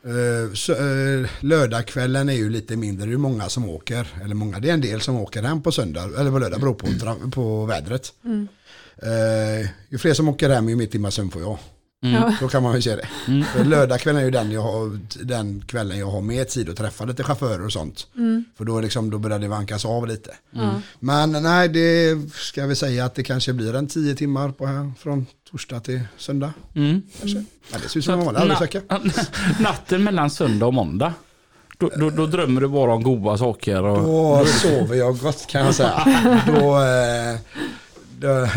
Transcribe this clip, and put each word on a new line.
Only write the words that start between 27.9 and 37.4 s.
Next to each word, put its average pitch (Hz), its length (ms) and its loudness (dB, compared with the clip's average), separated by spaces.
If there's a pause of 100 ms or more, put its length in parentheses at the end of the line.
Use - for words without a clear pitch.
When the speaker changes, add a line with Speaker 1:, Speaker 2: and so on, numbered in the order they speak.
Speaker 1:
ut 135 60 -2
Speaker 3:
Så 180 60 0
Speaker 1:
som - 20 2
en 175 140 0
Speaker 3:
att 117 60 -2
Speaker 1:
vanlig 147 80 2
Speaker 3:
na-, 190 140 4
Speaker 1:
arbetsvecka. 190 440 -2 (600)
Speaker 3:
<laughs> 226 40 4
natten 185 400 0
mellan 175 260 2
söndag 120 360 2
och 127 80 4
måndag, 113 400 0 (640)
då, 170 200 0
då, 151 120 2
då 156 180 0
drömmer 147 340 2
du 139 60 2
bara 135 260 4
om 113 100 0
goda 107 340 2
saker 107 460 0
och 104 200 4 (360)
Speaker 1:
Då 143 60 6
sover 139 500 4
jag 127 220 2
gott, 139 300 -4
kan 135 180 0
jag 143 100 4
säga. 123 280 2 (420)
Speaker 3:
<laughs> - 20 4
Speaker 1:
Då, 143 340 6
eh, 120 580 2 (800)